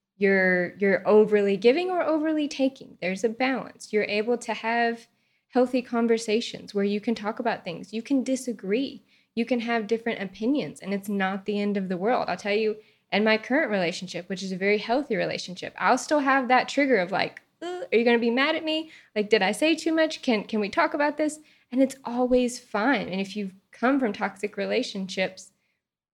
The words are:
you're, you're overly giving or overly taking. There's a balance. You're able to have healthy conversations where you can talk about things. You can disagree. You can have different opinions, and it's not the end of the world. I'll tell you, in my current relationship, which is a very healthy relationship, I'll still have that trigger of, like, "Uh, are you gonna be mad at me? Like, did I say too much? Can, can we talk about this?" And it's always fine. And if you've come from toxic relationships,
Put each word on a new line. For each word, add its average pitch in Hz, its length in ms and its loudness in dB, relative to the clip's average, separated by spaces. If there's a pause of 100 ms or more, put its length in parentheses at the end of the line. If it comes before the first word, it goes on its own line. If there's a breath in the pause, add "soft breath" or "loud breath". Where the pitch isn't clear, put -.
(180)
you're, 185 600 2
you're 190 300 2
overly 208 500 6
giving 269 320 4
or 349 140 0
overly 311 440 0
taking. 269 540 -4
There's 185 220 -2
a 233 60 0
balance. 254 640 -4
You're 208 120 4
able 214 340 0
to 226 140 -6
have 233 540 -2 (420)
healthy 254 320 2
conversations 233 920 -2
where 202 120 0
you 202 160 0
can 226 140 -2
talk 208 240 -6
about 233 240 -4
things. 180 300 -10
You 220 80 -6
can 262 220 0
disagree. 247 800 -4 (320 soft breath)
You 226 100 0
can 240 160 0
have 226 260 -2
different 226 340 -4
opinions, 208 580 -4
and 196 140 -6
it's 202 160 -6
not 196 360 -2
the 202 140 -2
end 208 180 0
of 190 120 -4
the 185 80 -2
world. 240 300 0
I'll 175 100 -4
tell 202 160 -4
you, 214 220 0 (360 loud breath)
in 202 120 2
my 220 140 4
current 247 340 0
relationship, 180 580 -4
which 185 140 -6
is 190 80 -6
a 190 60 -4
very 202 200 2
healthy 233 380 -2
relationship, - 640 -4
I'll 202 200 4
still 294 220 0
have 269 280 2
that 247 220 4
trigger 269 280 2
of, 180 140 -2
like, - 300 -2 (200)
"Uh, 359 200 -10 (100)
are 214 60 4
you 233 80 4
gonna 240 140 4
be 233 100 0
mad 269 260 2
at 320 80 -6
me? 311 260 -4 (260 loud breath)
Like, 208 140 -2
did 220 120 4
I 190 100 2
say 302 240 2
too 320 180 -2
much? 320 280 0
Can, 214 220 0
can 220 160 -4
we 208 100 -2
talk 320 240 0
about 294 240 0
this?" 302 220 -2 (320 soft breath)
And 247 100 2
it's 262 140 2 (100)
always 247 540 0
fine. 214 500 -2
And 185 100 -4
if 190 160 -6
you've 202 180 -6 (180)
come 269 280 2
from 226 140 0
toxic 202 440 -6
relationships, 190 920 -4 (640)